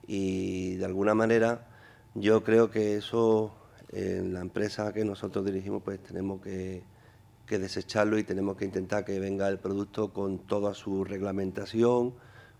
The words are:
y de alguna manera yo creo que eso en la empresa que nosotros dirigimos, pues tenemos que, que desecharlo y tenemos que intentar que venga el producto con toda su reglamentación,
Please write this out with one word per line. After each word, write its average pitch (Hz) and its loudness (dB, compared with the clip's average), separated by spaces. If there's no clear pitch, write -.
y 95 -2
de 95 -4
alguna 98 2
manera 113 4
yo 104 4
creo 113 6
que 104 0
eso 110 2
en 92 -4
la 92 -6
empresa 104 -4
que 107 -2
nosotros 101 -4
dirigimos, 98 -4
pues 98 -6
tenemos 95 -6
que, 95 -8
que 107 -2
desecharlo 104 0
y 104 2
tenemos 98 -2
que - -4
intentar 95 -4
que 98 -4
venga 98 -2
el 98 -2
producto 101 -4
con 98 -4
toda 101 -2
su 95 -4
reglamentación, 101 0